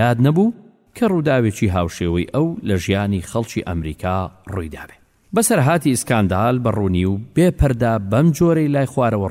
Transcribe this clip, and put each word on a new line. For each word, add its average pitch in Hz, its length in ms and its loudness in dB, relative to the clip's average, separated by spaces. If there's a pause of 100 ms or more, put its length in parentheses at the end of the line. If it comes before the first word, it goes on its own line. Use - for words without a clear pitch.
یاد 120 240 2
نەبوو 185 280 2 (420)
کە 240 160 -2
ڕووداوێکی 127 640 0
هاوشێوەی 87 600 -2
ئەو 147 120 0 (220)
لە 101 160 0
ژیانی 98 460 -2
خەڵکی - 380 -6
ئەمریکا 82 480 -4 (360)
ڕوویدابێ. 85 440 -10 (400)
بەسەرهاتی 165 580 2
ئیسکاندال 110 680 0
بەڕوونی 98 460 0
و 98 100 -2 (140)
بێپەردا 139 600 2 (160)
بەم 127 160 4 (100)
جۆرەی 160 380 2
لای 139 180 0
خوارەوە 110 380 0